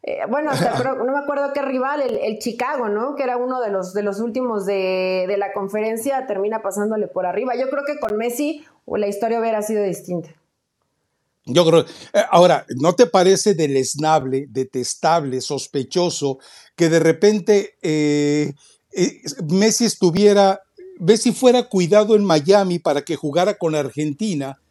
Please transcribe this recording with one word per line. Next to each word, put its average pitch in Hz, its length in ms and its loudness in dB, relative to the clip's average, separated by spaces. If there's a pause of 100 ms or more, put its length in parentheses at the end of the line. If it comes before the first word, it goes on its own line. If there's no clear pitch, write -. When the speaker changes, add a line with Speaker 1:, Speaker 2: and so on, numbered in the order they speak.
Speaker 1:
eh, - 140 -6 (120)
bueno, 294 220 -4
hasta 247 200 0
Speaker 2:
<laughs> - 60 -4
Speaker 1:
creo, 262 180 -4
no 247 180 -4
me 285 60 -2
acuerdo 285 340 -4
qué 285 80 -4
rival, 269 400 -4
el, 233 160 -4
el 214 220 -6
Chicago, 247 500 -6
¿no? 240 260 -4
Que 269 80 -6
era 247 140 -4
uno 254 240 -4
de 220 80 -4
los, 185 240 -6
de 208 100 -4
los 202 160 -4
últimos 233 460 -4
de, 185 640 -2
de 202 100 -2
la 196 160 -4
conferencia, 220 760 -4
termina 208 340 -4
pasándole 208 460 -4
por 185 180 -4
arriba. 208 300 -4
Yo 262 140 -4
creo 285 160 -4
que 294 140 -6
con 214 180 -4
Messi, 285 480 -4 (220)
la 208 200 -4
historia 226 320 -2
hubiera 220 220 -2
sido 208 220 -2
distinta. 175 460 -6 (1160)
Speaker 2:
Yo 160 200 2
creo, 160 160 6
eh, - 500 -2
ahora, 170 340 6 (160)
¿no 170 140 4
te 247 100 8
parece 190 480 4
deleznable, 139 960 0
detestable, 131 920 -2
sospechoso 143 960 -4 (360)
que 170 140 4
de 165 100 4
repente, 196 840 2
eh, 147 720 0 (380)
eh, - 300 -2 (280)
Messi 214 360 2
estuviera, 196 760 4 (380)
Messi 220 320 4
fuera 247 320 4
cuidado 202 520 4
en 202 100 4
Miami 175 540 4
para 147 240 -2
que 160 120 -4
jugara 175 400 0
con 160 200 -2
Argentina 143 840 -4 (120)